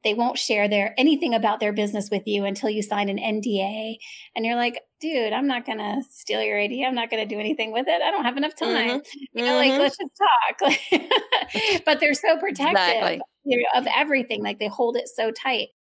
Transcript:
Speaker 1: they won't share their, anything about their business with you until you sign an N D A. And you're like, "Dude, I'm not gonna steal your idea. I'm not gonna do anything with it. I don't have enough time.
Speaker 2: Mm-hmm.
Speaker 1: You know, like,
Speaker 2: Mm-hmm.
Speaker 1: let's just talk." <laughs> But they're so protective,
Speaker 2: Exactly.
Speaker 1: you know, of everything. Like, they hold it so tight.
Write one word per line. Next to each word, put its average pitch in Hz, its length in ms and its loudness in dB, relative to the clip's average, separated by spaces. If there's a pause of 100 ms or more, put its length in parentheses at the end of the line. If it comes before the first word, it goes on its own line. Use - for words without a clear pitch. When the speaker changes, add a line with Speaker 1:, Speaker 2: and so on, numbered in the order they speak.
Speaker 1:
they 214 100 2
won't 240 240 0
share 208 300 2
their, 208 300 2
anything 277 360 4
about 214 260 2
their 208 140 0
business 208 380 -2
with 202 140 0
you 202 200 0
until 202 240 -2
you 214 140 -2
sign 202 260 -2
an 196 100 -2
N 214 220 -2
D 202 200 -2
A. 220 360 -6 (380)
And 226 100 -4
you're 233 100 0
like, 240 260 -2 (180)
"Dude, 247 340 -2
I'm 269 140 0
not 247 180 -2
gonna 214 360 -4 (100)
steal 220 320 -4
your 208 160 0
idea. 240 260 -2
I'm 262 80 0
not 233 160 -2
gonna 220 160 -2
do 208 140 -6
anything 220 320 -4
with 254 160 -2
it. 339 160 2
I 330 80 2
don't 349 140 -2
have 247 120 0
enough 302 180 -4
time. 240 440 0
Speaker 2:
Mm-hmm. - 200 -14 (140)
Speaker 1:
You 233 120 -2
know, 254 100 2
like, 262 160 4
Speaker 2:
Mm-hmm. 277 100 2
Speaker 1:
let's 277 160 2
just 339 220 -8
talk." 370 1600 2
<laughs> - 40 -12
But 311 140 4
they're 294 140 4
so 320 240 2
protective, 330 340 0
Speaker 2:
Exactly. 190 500 2 (240)
Speaker 1:
you 254 120 2
know, 240 220 2
of - 160 -2
everything. 254 480 0
Like, 202 160 -6
they 208 80 -2
hold 233 300 0
it 240 100 -4
so 220 240 -2
tight. 226 380 -4 (120)